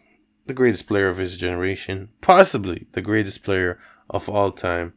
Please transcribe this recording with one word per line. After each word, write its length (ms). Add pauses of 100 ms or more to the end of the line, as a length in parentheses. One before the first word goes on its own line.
(460)
the 80
greatest 340
player 200
of 100
his 200
generation, 720 (120)
possibly 680
the 100
greatest 420
player 360 (300)
of 200
all 220
time. 460